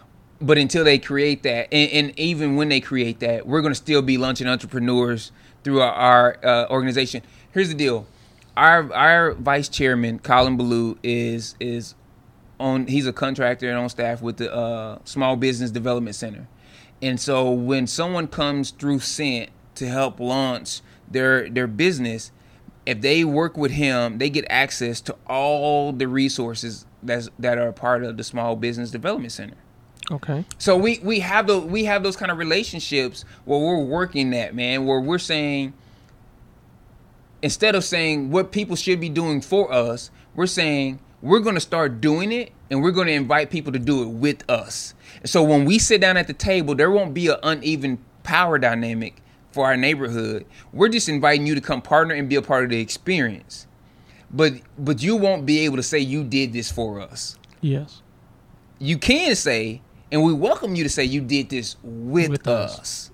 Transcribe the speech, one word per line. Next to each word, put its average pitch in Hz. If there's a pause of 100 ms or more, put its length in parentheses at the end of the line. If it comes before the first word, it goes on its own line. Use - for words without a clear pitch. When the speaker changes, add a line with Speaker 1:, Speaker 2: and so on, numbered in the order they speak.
(400)
Speaker 1:
But 147
until 147
they 143
create 143
that, 117
and, 147
and 147
even 156
when 151
they 135
create 123
that, 117
we're 151
gonna 147
still 147
be 131
launching 127
entrepreneurs 123 (320)
through 135
our, 120
our, 123
uh, 120
organization. 127 (300)
Here's 185
the 160
deal. 123 (500)
Our, 160
our 160
vice 139
chairman, 120
Colin 127
Ballou, 117
is, 117
is 120 (640)
on, 131
he's 135
a 120
contractor 127
and 123
on 123
staff 117
with 117
the, 117
uh, 113
Small 131
Business 123
Development 120
Center. 113 (540)
And 131
so 131
when 123
someone 170
comes 143
through 143
Cent 127 (240)
to 131
help 127
launch 127 (280)
their, 131
their 123
business, 120 (540)
if 117
they 147
work 160
with 143
him, 123
they 139
get 143
access 120
to - (120)
all 143
the 131
resources 120 (160)
that's, 120 (100)
that 120
are 120
a -
part 123
of 117
the 113
Small 117
Business 117
Development 120
Center. 104 (560)
Speaker 2:
Okay. 151 (140)
Speaker 1:
So 190
we, 226
we 202
have 190
the, 202
we 185
have 202
those 196
kind 185
of 170
relationships 160 (220)
where 143
we're 165
working 143
that, 117
man, 123
where 135
we're 160
saying, 143 (1700)
instead 208
of 185
saying 156
what 185
people 202
should 180
be 165
doing 151
for 185
us, 120 (240)
we're 180
saying 143 (220)
we're 180
gonna 202
start 143
doing 165
it, 240 (180)
and 135
we're 175
gonna 175
invite 147
people 151
to 131
do 127
it 113
with 127
us. - (320)
So -
when 147
we 196
sit 208
down 185
at 175
the 143
table, 165
there 151
won't 196
be 170
an 147
uneven 143 (240)
power 165
dynamic 117 (300)
for 135
our 131
neighborhood. 117 (260)
We're 202
just 226
inviting 147
you 151
to 139
come 127
partner 160
and 139
be 139
a 135
part 127
of 123
the 117
experience. 117 (640)
But, 143 (260)
but 135
you 214
won't 190
be 151
able 139
to 127
say 156
you 139
did 131
this 117
for 107
us. - (220)
Speaker 2:
Yes. 143 (800)
Speaker 1:
You 147
can 285
say, 113 (300)
and 151
we 165
welcome 196
you 165
to 143
say 135
you 135
did 131
this 120
with 127
Speaker 2:
With 139
us. 107
Speaker 1:
us. -